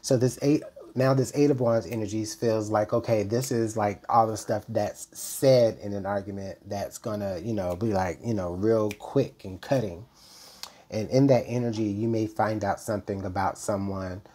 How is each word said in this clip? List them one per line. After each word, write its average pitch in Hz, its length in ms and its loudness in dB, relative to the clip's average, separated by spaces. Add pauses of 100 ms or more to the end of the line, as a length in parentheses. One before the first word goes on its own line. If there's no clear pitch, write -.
So 135 140 2
this 123 260 0
Eight, 147 220 2 (320)
now 131 180 4
this 131 220 2
Eight 143 160 6
of 123 80 0
Wands 117 260 2
energies 110 480 -4
feels 110 340 0
like, 107 240 2
okay, 117 300 2
this 117 300 -2
is, 113 240 0
like, 104 320 -2
all 113 180 6
the 110 100 -2
stuff 107 320 -4
that's 110 380 -2 (100)
said 127 640 4
in 101 140 -8
an 101 120 -6
argument 98 640 -6
that's 98 320 -8
gonna, 101 400 -6
you 104 140 -4
know, 90 240 -2
be, 110 160 0
like, 92 320 0
you 117 100 -2
know, 90 200 -4
real 107 360 2
quick - 540 -4
and 92 160 -12
cutting. 107 440 -2 (840)
And 107 200 -4
in 135 180 6
that 123 180 6
energy, 117 380 -2
you 104 240 0
may 110 180 0
find 107 380 -2
out 98 160 -2
something 101 440 -4
about 95 320 -2
someone, 98 640 -4 (140)